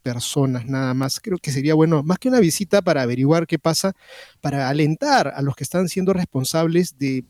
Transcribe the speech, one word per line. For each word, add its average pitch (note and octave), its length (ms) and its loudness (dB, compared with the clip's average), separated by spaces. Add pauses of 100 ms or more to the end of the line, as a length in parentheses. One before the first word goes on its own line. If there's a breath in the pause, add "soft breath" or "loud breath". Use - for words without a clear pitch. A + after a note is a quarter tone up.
personas B2+ 640 -2
nada C3 260 -2
más. C3+ 280 -4
Creo F3+ 180 -6
que - 140 -6
sería C#3 220 0
bueno, D#3+ 280 4
más F3 160 0
que B3+ 100 -2
una B3+ 120 4
visita, G3+ 420 2
para D#3 200 2
averiguar C3+ 440 2
qué D#3+ 140 -2
pasa, F3+ 340 0 (460 loud breath)
para C#3 280 -2
alentar D#3 600 2
a - 140 -8
los C#3 120 -2
que - 100 -12
están F3+ 240 -2
siendo F#3+ 240 0
responsables E3 840 0
de, C3+ 320 -4